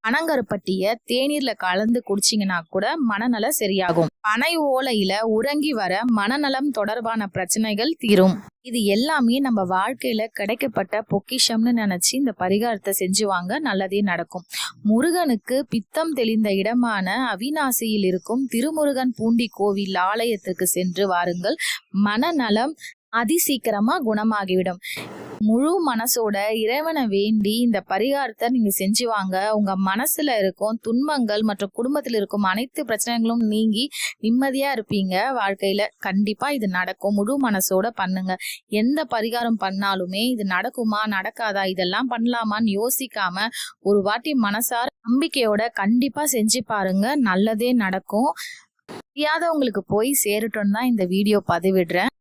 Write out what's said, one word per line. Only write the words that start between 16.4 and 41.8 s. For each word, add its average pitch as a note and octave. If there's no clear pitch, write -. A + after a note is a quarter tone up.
இடமான G#3
அவிநாசியில் A#3
இருக்கும் G3
திருமுருகன் C4
பூண்டி A3+
கோவில் G3
ஆலயத்திற்கு G3
சென்று F#3
வாருங்கள். F3+
மனநலம் A#3+
அதிசீக்கிரமா A#3
குணமாகிவிடும். G3+
முழு A#3+
மனசோட A#3
இறைவனை C4+
வேண்டி G#3
இந்த A#3
பரிகாரத்தை A#3+
நீங்க A3+
செஞ்சு G3+
வாங்க. F#3+
உங்க G#3
மனசுல A#3+
இருக்கும் G3+
துன்பங்கள் A#3
மற்றும் G3+
குடும்பத்துல B3
இருக்கும் G3+
அனைத்து A#3+
பிரச்சனைகளும் A#3
நீங்கி A3
நிம்மதியா C4
இருப்பீங்க. F#3+
வாழ்க்கையில G3
கண்டிப்பா G3+
இது A3+
நடக்கும். F#3+
முழு G#3
மனசோட G3+
பண்ணுங்க. F#3
எந்த C4
பரிகாரம் A3+
பண்ணாலுமே F#3+
இது G#3+
நடக்குமா G#3
நடக்காதா, G3+
இதெல்லாம் F#3+